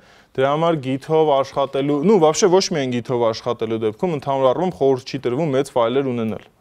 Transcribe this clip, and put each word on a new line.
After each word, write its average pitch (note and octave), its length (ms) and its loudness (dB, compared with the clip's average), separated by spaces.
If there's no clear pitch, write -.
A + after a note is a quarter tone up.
դրա C3+ 160 2
համար E3 340 0
Git-ով D3+ 500 0
աշխատելու, C#3 640 -2
նու, A3 160 6
вообще D#3 260 4
ոչ F#3 140 4
միայն C3+ 200 -2
Git-ով A#2+ 340 -2
աշխատելու A2+ 560 -4
դեպքում D#3 320 -4
ընդհանուր C3+ 340 0
առմամբ E3+ 280 -2
խորհուրդ C3+ 320 0
չի C#3 140 -6
տրվում C3+ 300 -2
մեծ C#3+ 200 -2
ֆայլեր B2+ 360 0
ունենալ։ A2+ 320 -6